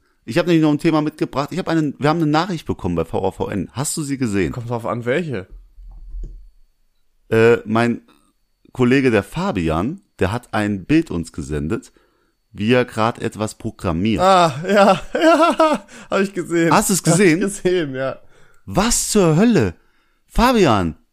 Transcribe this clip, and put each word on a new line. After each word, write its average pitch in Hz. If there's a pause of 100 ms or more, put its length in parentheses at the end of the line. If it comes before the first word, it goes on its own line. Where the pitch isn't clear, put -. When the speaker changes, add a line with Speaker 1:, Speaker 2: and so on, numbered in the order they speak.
(240)
Speaker 1:
Ich -
hab 165
nämlich 165
noch 151
ein 147
Thema 156
mitgebracht. 147
Ich 151
hab 185
einen, 156
wir 147
haben 165
eine 151
Nachricht 165
bekommen 90
bei 82
V 98
A 95
V -
N. 98
Hast -
du 165
sie 139
gesehen? 98
Speaker 2:
Kommt 117
drauf 117
an, 113
welche. 127 (1800)
Speaker 1:
Äh, 113
mein 113 (680)
Kollege, 127
der 104
Fabian, 110 (180)
der 95
hat -
ein 104
Bild 160
uns 85
gesendet, 73 (600)
wie 107
er 123
grad 113
etwas 107
programmiert. 101
Speaker 2:
Ah, 180 (120)
ja, 196
<laughs> -
ja, 320 (260)
hab 196
ich 196
gesehen. 165
Speaker 1:
Hast 208
du's 180
gesehen? 165
Speaker 2:
Hab 196
ich -
gesehen, 175
ja. 131 (460)
Speaker 1:
Was 190
zur 170
Hölle? 175 (520)
Fabian, 147 (160)